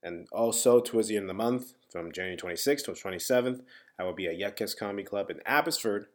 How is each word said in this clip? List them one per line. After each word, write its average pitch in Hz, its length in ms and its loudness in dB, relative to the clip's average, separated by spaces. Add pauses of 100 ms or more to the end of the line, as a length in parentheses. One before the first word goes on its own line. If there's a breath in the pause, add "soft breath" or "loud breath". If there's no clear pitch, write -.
And 85 300 -8
also, 117 480 6
towards 113 260 2
the 107 80 -2
end 101 80 0
of 95 60 -6
the 92 40 -4
month, 120 420 -2 (140)
from 85 220 -8
January 92 240 -6
twenty-sixth 90 520 -2
to - 60 -6
twenty-seventh, 123 680 0 (360 loud breath)
I 92 60 -6
will 92 100 -2
be 90 140 -4
at 85 100 -4
Yuccas 101 400 -4
Comedy 101 260 -4
Club 98 260 -4
in 82 160 -8
Abbotsford 131 680 0